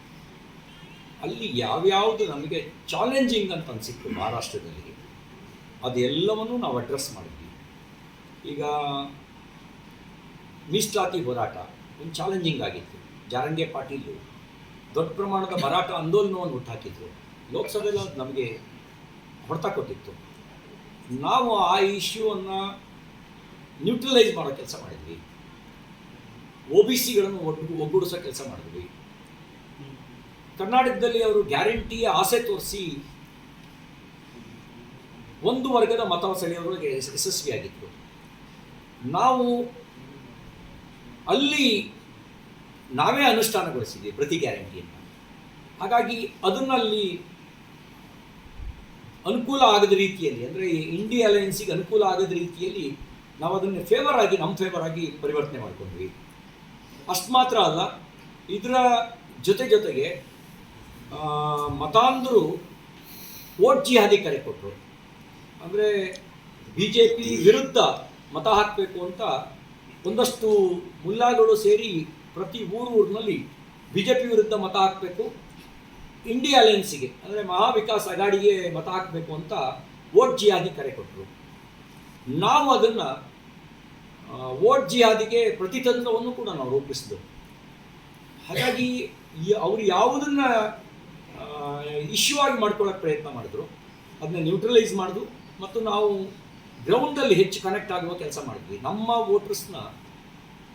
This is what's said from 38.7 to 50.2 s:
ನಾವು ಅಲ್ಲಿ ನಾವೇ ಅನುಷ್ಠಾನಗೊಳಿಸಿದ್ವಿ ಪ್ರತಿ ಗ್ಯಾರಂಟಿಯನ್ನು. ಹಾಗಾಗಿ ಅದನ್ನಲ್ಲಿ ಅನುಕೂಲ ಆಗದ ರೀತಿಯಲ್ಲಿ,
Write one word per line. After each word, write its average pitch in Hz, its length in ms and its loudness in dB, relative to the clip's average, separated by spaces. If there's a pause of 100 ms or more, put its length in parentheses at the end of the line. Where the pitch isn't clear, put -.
ನಾವು 240 540 2 (1600)
ಅಲ್ಲಿ 262 640 2 (960)
ನಾವೇ 202 320 2
ಅನುಷ್ಠಾನಗೊಳಿಸಿದ್ವಿ 185 880 0
ಪ್ರತಿ 143 260 -2
ಗ್ಯಾರಂಟಿಯನ್ನು. 95 640 -8 (800)
ಹಾಗಾಗಿ 233 480 0 (140)
ಅದನ್ನಲ್ಲಿ 220 760 0 (2000)
ಅನುಕೂಲ 262 360 0
ಆಗದ 208 300 6
ರೀತಿಯಲ್ಲಿ, 185 560 2